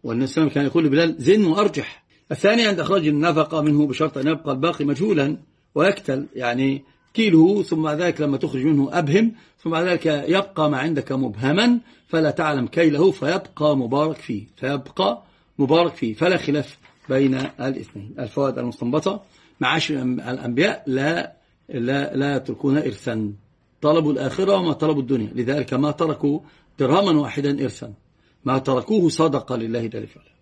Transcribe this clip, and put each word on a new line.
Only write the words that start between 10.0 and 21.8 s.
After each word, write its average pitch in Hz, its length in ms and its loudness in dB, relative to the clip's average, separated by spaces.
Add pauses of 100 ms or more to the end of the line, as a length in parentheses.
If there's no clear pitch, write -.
يبقى 156 640 0
ما 143 80 0
عندك 143 340 -2
مبهما 135 680 2 (300)
فلا 160 240 0
تعلم 143 360 -2
كيله، 165 440 4
فيبقى 151 680 -2
مبارك 139 400 -2
فيه، 104 260 -8 (120)
فيبقى 143 680 -4 (380)
مبارك 156 360 2
فيه، 113 180 -4
فلا 175 240 2
خلاف 147 400 -4 (320)
بين 135 300 2 (200)
الاثنين. 120 600 -8
الفوائد 131 380 -4
المستنبطة: 123 640 -4 (380)
معاشر 151 420 0
الأنبياء 127 880 -2
لا، 143 440 -2 (380)
لا، 135 460 -4